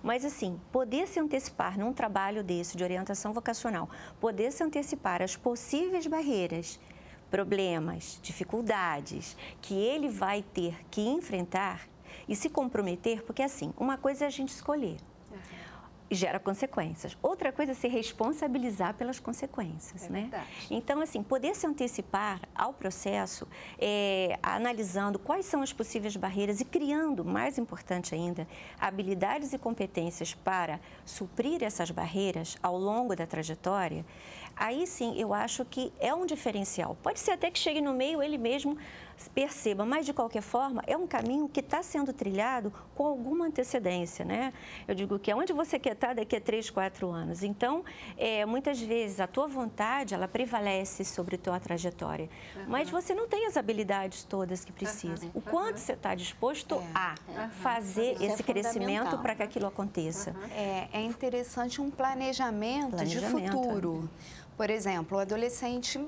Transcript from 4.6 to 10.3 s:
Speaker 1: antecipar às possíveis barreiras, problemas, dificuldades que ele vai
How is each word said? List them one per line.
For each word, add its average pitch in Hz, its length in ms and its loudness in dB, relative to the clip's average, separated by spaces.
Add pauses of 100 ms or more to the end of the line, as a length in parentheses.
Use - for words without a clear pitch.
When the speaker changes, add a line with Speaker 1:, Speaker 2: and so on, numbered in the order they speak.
Speaker 1:
antecipar 285 600 0
às 190 120 -2
possíveis 320 680 2
barreiras, 214 760 0 (520)
problemas, 180 880 0
dificuldades 180 1120 -2 (260)
que - 120 -6
ele 262 360 2
vai 202 320 0